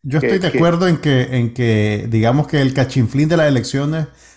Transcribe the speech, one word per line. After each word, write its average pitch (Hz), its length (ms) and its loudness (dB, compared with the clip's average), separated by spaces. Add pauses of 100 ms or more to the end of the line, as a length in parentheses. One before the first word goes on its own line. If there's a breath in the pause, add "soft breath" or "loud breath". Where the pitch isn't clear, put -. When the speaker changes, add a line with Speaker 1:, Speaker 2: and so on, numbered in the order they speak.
Speaker 1:
yo 147 180 -2
Speaker 2:
que, 127 60 0
Speaker 1:
estoy 185 120 2
de 175 120 -2
Speaker 2:
que - 60 -4
Speaker 1:
acuerdo 170 320 2
en 165 100 2
que, 127 380 0
en 117 160 0
que, 107 560 0
digamos 117 380 2
que 147 140 0
el 135 140 0
cachinflín 131 540 0
de 175 80 2
las 202 120 2
elecciones 151 580 -2 (300 loud breath)